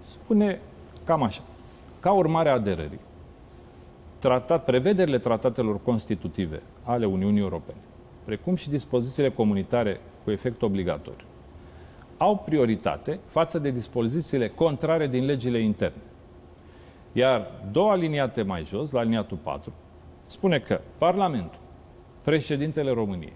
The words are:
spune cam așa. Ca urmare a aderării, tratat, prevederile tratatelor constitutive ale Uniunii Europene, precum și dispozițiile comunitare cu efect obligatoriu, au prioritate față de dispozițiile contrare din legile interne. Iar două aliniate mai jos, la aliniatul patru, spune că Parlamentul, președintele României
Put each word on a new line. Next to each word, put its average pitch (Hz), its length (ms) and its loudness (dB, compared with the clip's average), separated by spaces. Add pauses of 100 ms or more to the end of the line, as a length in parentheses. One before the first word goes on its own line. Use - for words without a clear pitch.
spune 208 600 0 (440)
cam 156 180 2
așa. 107 180 -2 (600)
Ca 185 120 2
urmare 160 360 4
a 139 40 6
aderării, 95 480 -2 (1160)
tratat, 127 460 2
prevederile 151 540 4
tratatelor 110 640 0
constitutive 95 800 -4 (200)
ale 120 240 -2
Uniunii 98 340 2
Europene, 92 380 -6 (460)
precum 107 300 -4
și 165 160 -6
dispozițiile 131 600 0
comunitare 104 680 0 (240)
cu 107 60 -2
efect 117 320 -2
obligatoriu, 87 640 -4 (880)
au 196 280 2
prioritate 120 840 0
față 165 320 0
de 143 120 -2
dispozițiile 123 760 -2
contrare 160 580 0
din 127 180 0
legile 127 340 0
interne. 104 440 -2 (1120)
Iar 123 380 4 (220)
două 185 180 4
aliniate 151 520 0
mai 90 220 -4
jos, 110 260 -6
la 127 100 0
aliniatul 113 420 -2
patru, 71 300 -8 (540)
spune 180 320 0
că - 220 -2 (180)
Parlamentul, 170 600 0 (640)
președintele 147 680 0
României 98 440 -4